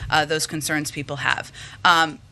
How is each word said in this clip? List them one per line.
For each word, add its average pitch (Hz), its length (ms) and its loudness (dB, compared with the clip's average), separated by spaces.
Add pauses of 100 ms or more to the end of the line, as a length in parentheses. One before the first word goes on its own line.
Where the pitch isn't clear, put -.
uh, 151 160 4
those 156 220 -2
concerns 151 460 -4
people 143 240 -6
have. 131 340 0 (340)
Um, 165 360 4 (120)